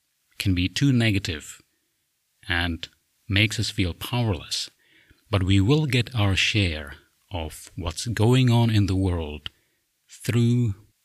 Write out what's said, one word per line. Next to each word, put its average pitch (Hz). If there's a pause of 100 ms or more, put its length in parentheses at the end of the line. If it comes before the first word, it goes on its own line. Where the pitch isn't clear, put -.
(380)
can 98
be 90
too 139
negative, 98 (880)
and 85 (400)
makes 107
us 107
feel 90
powerless. 110 (580)
But 95
we 98
will 147
get 123
our 101
share 78 (380)
of 80
what's -
going 120
on 117
in 104
the 95
world 85 (580)
through 120 (280)